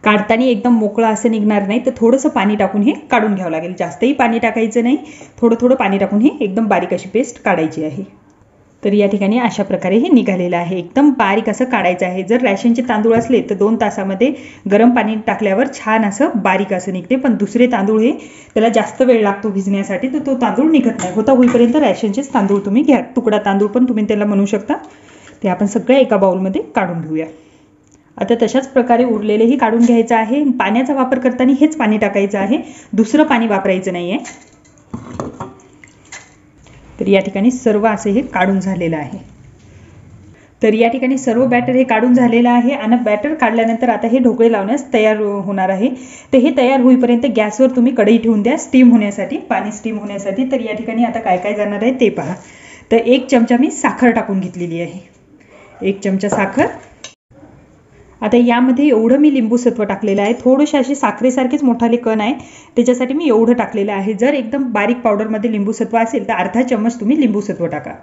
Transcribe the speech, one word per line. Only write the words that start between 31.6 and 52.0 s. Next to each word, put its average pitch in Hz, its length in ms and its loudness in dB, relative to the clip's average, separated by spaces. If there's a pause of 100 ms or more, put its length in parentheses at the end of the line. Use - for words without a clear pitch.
हेच 302 160 2
पाणी 214 220 0
टाकायचं 202 400 -2
आहे, 254 200 -2 (340)
दुसरं 226 320 4
पाणी 240 220 0
वापरायचं 190 460 -2
नाही 175 180 -6
आहे. 233 80 -2 (2750)
तर 185 60 -2
या 196 140 4
ठिकाणी 196 300 0
सर्व 214 360 0
असं 208 240 -2
हे 202 100 0
काढून 190 400 0
झालेलं 175 360 -4
आहे. 151 220 -10 (1400)
तर 220 120 2
या 226 140 2
ठिकाणी 254 300 -2
सर्व 247 280 0
batter 240 260 0
हे 254 120 4
काढून 247 300 2
झालेलं 240 360 4
आहे 240 240 2
आणि 226 220 0
batter 214 380 -2
काढल्यानंतर 226 540 0
आता 226 180 -2
हे 233 120 2
ढोकळे 233 340 2
लावण्यास 214 400 -4
तयार 214 280 2
होणार 196 480 -4
आहे. 190 200 -2 (440)
तर 269 60 4
हे 262 180 2
तयार 262 240 2
होईपर्यंत 247 460 4 (100)
गॅसवर 254 400 2
तुम्ही 247 180 2
कढई 220 240 4
ठेवून 226 240 0
द्या 247 160 0
steam 254 320 4
होण्यासाठी, 208 460 0
पाणी 208 360 -4
steam 220 260 -8
होण्यासाठी. 202 540 -6
तर 247 80 -2
या 214 140 -6
ठिकाणी 226 300 -2
आता 226 160 -4
काय 185 160 0
काय 208 180 -4
जाणार 202 280 -4
आहे 247 180 0